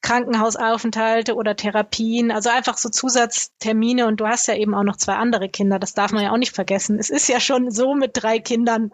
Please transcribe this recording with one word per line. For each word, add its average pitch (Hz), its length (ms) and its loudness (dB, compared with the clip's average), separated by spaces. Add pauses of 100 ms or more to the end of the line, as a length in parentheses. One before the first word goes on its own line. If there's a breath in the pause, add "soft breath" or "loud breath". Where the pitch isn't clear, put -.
Krankenhausaufenthalte 226 1300 0
oder 214 200 -2
Therapien, 226 760 0
also 214 180 0
einfach 247 280 2
so 233 120 -4
Zusatztermine. 233 1160 0
Und 220 140 0
du 214 80 0
hast 240 200 0
ja 214 80 0
eben 208 200 0
auch 202 80 2
noch 202 140 0
zwei 196 180 -2
andere 214 340 0
Kinder, 196 300 0
das 190 140 -6
darf 202 180 0
man 208 120 0
ja 196 80 0
auch 226 60 2
nicht 247 160 -2
vergessen. 196 460 -2
Es - 100 -6
ist 285 200 0
ja 247 100 2
schon 247 320 0
so 247 240 0
mit 269 180 0
drei 226 260 0
Kindern 226 540 0